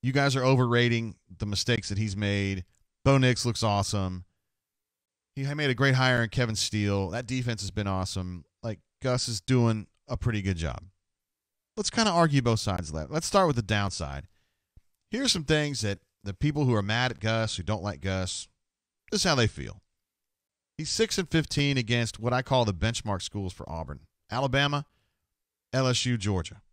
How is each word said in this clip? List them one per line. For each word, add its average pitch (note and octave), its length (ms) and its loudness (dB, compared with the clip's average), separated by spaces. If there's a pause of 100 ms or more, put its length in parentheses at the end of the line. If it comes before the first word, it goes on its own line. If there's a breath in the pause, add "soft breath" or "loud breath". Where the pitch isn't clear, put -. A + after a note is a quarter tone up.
You B2+ 100 -2
guys C#3 240 2
are C3 80 0
overrating A#2+ 720 4 (220)
the - 80 -6
mistakes G#2 420 0
that G2 100 -4
he's G2+ 200 -2
made. G2+ 480 -2 (400)
Bo C#3 120 6
Nix B2+ 280 2
looks A#2 180 -2
awesome. G2 640 0 (1080)
He C3+ 200 -6
made D3 160 0
a B2+ 40 4
great C3 220 4
hire B2+ 280 4
in A2+ 40 -2
Kevin A2 300 0
Steele. G2+ 540 0
That A#2+ 140 -6
defense A#2+ 360 -4
has F#2+ 100 -6
been G2+ 160 -2
awesome. F2+ 560 -4 (180)
Like, A2 200 -10 (200)
Gus B2 280 0
is A2 100 -4
doing A#2 480 2 (220)
a B2 80 -6
pretty A2 240 -2
good F#2 160 0
job." D#2 260 -6 (960)
Let's G#3 140 -4
kinda A3 200 2
argue E3 300 4
both A2+ 180 2
sides F2+ 300 -4
of D2+ 60 -8
that. D#2 140 -6
Let's D#3+ 180 -4
start F#3+ 200 4
with D3 80 2
the A#2+ 60 0
downside. F2+ 680 -4 (840)
Here's B3 200 -2
some D#3+ 140 -2
things D3 340 0
that G2+ 200 -4 (260)
the G2+ 80 -8
people D3 320 0
who B2 80 4
are G#2 80 2
mad A2+ 280 0
at - 120 -10
Gus, A2 340 0
who F2+ 80 -8
don't F#2 200 -4
like F2+ 180 -6
Gus, F#2+ 480 -6 (600)
this G#3 120 0
is - 20 0
how E3+ 120 4
they A#2 120 4
feel. B1 340 -8 (960)
He's D#3 120 -8
six - 280 0
and F#3 140 -2
fifteen C#3+ 460 2
against A#2+ 420 0
what A#2+ 140 0
I B2+ 80 0
call B2+ 240 2
the G#2 80 0
benchmark G#2 480 -2
schools F#2+ 320 -6
for - 160 -14
Auburn: D2+ 380 -10 (220)
Alabama, C#3 580 0 (840)
L C3 160 2
S B2 180 0
U, B2 120 0
Georgia. F#2+ 440 -2 (120)